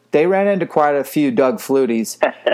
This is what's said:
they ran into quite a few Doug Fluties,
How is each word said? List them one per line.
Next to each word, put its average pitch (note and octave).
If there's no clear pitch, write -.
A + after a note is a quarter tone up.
they D3+
ran F#3+
into F#3+
quite D3
a C#3
few D3
Doug B2
Fluties, A#2+